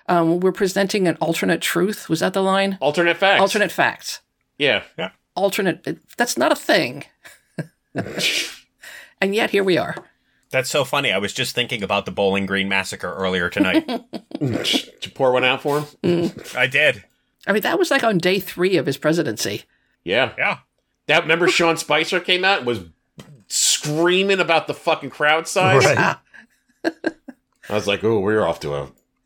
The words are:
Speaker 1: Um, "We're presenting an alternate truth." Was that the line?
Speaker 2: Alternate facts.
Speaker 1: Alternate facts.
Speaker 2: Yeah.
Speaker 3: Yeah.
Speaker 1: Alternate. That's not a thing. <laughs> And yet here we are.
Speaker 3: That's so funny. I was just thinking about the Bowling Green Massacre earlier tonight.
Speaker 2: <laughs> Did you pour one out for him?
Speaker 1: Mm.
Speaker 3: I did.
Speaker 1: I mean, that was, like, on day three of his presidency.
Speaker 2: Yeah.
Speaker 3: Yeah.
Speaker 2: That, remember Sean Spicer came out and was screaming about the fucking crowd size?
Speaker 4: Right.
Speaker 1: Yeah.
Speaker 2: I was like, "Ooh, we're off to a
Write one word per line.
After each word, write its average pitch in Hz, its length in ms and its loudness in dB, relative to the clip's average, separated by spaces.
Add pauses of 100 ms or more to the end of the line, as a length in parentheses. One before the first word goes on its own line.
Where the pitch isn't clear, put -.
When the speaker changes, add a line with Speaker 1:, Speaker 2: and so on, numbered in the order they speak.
Speaker 1:
Um, 170 320 2
"We're 180 120 2
presenting 196 560 0
an 160 120 0
alternate 170 400 0
truth." 185 480 -2
Was 160 120 0
that 190 120 0
the 196 100 0
line? 196 380 0
Speaker 2:
Alternate 170 360 2
facts. 196 240 4
Speaker 1:
Alternate 196 320 2
facts. - 480 -2 (380)
Speaker 2:
Yeah. 127 240 2 (160)
Speaker 3:
Yeah. 165 120 -6 (240)
Speaker 1:
Alternate. 190 640 -2 (180)
That's 240 220 -2
not 269 140 2
a - 40 0
thing. 135 540 -2
<laughs> - 40 -20 (2000)
And 196 140 0
yet 220 160 0
here 196 140 2
we 180 140 2
are. - 180 -4 (540)
Speaker 3:
That's 131 200 -2
so 143 140 2
funny. 139 260 -2
I 95 80 2
was 101 140 -4
just - 220 -4
thinking 117 280 -4
about 101 220 0
the 95 80 -8
Bowling 98 340 2
Green 98 220 -2
Massacre 95 460 -4
earlier 92 340 0
tonight. 92 380 0
Speaker 2:
<laughs> - 520 -10
Did - 680 -4
you - 80 -14
pour 131 180 2
one 127 120 2
out 131 180 2
for 143 180 0
him? 147 40 -6 (180)
Speaker 1:
Mm. 175 540 -2
Speaker 3:
I 127 100 2
did. 131 360 2 (440)
Speaker 1:
I 196 60 0
mean, 208 100 0
that - 160 0
was, 349 120 0
like, 269 140 0
on 220 140 2
day 185 220 0
three 190 360 0
of 139 100 2
his 135 120 -4
presidency. 113 640 -2 (420)
Speaker 2:
Yeah. 113 320 0
Speaker 3:
Yeah. 170 220 -2 (480)
Speaker 2:
That, 151 160 4
remember 165 260 2
Sean 165 300 4
Spicer 160 420 0
came 180 240 0
out 190 140 4
and 127 80 -6
was 117 140 -2 (680)
screaming 180 920 2
about 160 260 2
the 143 80 -4
fucking 151 360 -4
crowd 156 380 0
size? 190 360 4
Speaker 4:
Right. 139 120 4
Speaker 1:
Yeah. - 200 0 (1500)
Speaker 2:
I - 40 -6
was 104 140 -2
like, 101 180 -2
"Ooh, 110 160 2
we're 104 260 0
off 82 140 -2
to 71 140 -6
a 69 140 -6 (380)